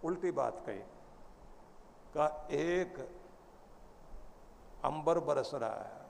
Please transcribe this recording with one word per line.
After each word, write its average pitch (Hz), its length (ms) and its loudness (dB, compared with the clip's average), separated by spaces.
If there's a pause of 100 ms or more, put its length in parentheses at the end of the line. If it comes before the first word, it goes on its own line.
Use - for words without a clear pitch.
उल्टी 175 260 2
बात 131 360 2
कही। 101 160 -4 (1300)
का 151 340 4
एक 170 680 0 (1700)
अंबर 151 340 6
बरस 135 360 4
रहा 110 280 0
है - 280 -10